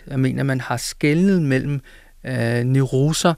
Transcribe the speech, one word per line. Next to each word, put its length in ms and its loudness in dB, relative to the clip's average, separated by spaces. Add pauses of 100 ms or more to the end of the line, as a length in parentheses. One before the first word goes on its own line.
jeg 120 -6
mener, 240 0
man 180 -2
har 160 -4
skelnet 640 2
mellem, 400 0 (440)
øh, 380 -2
neuroser 760 2